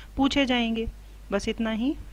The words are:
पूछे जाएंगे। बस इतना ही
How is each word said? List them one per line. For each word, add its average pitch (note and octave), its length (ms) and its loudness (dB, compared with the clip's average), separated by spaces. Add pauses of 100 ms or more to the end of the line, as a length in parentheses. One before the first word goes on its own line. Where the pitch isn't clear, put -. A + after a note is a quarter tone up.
(180)
पूछे C4+ 280 6
जाएंगे। A3+ 420 2 (440)
बस G3 160 0
इतना A3 240 0
ही A#3+ 240 0 (180)